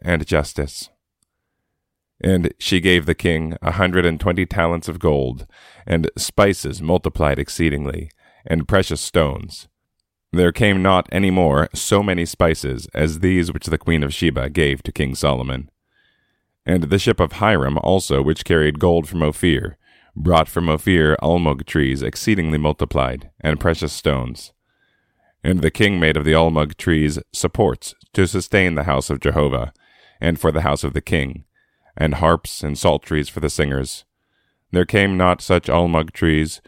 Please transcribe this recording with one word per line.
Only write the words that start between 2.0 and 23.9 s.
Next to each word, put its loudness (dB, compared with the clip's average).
And 0
she 0
gave 4
the 0
king -2
a -2
hundred 2
and 0
twenty 0
talents -2
of -8
gold, 0
and 0
spices 0
multiplied 0
exceedingly, -4
and 0
precious 2
stones. -4
There 4
came 2
not 2
any 2
more 2
so 0
many -2
spices -2
as -2
these 2
which -8
the -2
queen 0
of -2
Sheba 0
gave 0
to -8
King -2
Solomon. -2
And 0
the 2
ship 0
of 0
Hiram 0
also, 0
which -2
carried 2
gold 2
from -4
Ophir, 0
brought 4
from -2
Ophir 2
almug 0
trees 0
exceedingly -2
multiplied, -2
and 0
precious -2